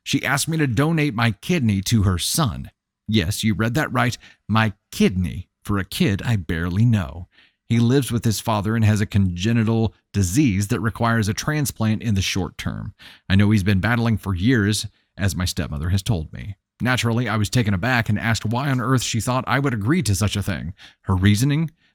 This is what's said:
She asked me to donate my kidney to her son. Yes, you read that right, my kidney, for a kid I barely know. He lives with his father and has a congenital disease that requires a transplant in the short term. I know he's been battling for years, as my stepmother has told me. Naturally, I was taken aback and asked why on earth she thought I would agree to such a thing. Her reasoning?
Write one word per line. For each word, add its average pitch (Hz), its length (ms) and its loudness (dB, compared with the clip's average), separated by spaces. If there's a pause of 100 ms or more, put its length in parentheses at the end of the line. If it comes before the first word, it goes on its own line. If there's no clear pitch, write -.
She - 200 -2
asked 135 240 -2
me 160 100 -4
to 151 100 2
donate 147 480 0
my 113 160 2
kidney 113 520 0
to 110 200 2
her 92 140 4
son. 82 520 -2 (380)
Yes, 104 360 0
you 107 100 2
read 110 220 -2
that 156 160 -2
right, 120 260 0 (300)
my 110 260 0 (180)
kidney, 90 580 -2 (140)
for 104 160 -2
a 92 60 -4
kid 104 380 0
I 117 120 0
barely 90 500 0
know. 90 440 0 (400)
He 117 100 2
lives 120 320 2
with 120 140 -2
his 110 160 0
father 107 340 -2
and 113 80 2
has 104 160 4
a 107 60 2
congenital 107 880 0 (180)
disease 101 560 2
that 123 140 -2
requires 113 480 0
a 107 40 -2
transplant 127 680 -2
in 110 140 0
the 95 60 2
short - 360 -4
term. 53 360 -8 (360)
I 95 60 4
know 104 160 6
he's 107 120 4
been 95 160 2
battling 113 380 0
for 98 180 -4
years, 104 520 2 (280)
as 85 220 -2
my 90 80 -2
stepmother 73 440 -4
has 95 140 0
told 80 300 -2
me. - 240 -12 (240)
Naturally, 117 480 0
I 107 80 0
was 104 120 0
taken 110 240 2
aback 113 360 0
and 104 100 0
asked 110 260 -2
why 120 240 -2
on 127 120 0
earth 123 220 2
she - 180 -2
thought 95 260 -2
I 123 120 0
would 139 140 0
agree 123 280 0
to 104 140 0
such 98 200 0
a 101 80 -2
thing. 80 300 -6 (300)
Her 95 120 0
reasoning? 127 560 2 (240)